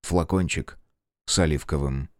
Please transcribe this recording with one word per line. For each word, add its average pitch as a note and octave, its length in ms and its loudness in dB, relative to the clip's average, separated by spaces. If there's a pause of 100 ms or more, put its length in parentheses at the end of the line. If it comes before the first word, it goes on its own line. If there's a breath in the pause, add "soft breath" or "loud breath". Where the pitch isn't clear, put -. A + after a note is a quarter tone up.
Флакончик F2 720 0 (480)
с - 140 0
оливковым C#2 800 0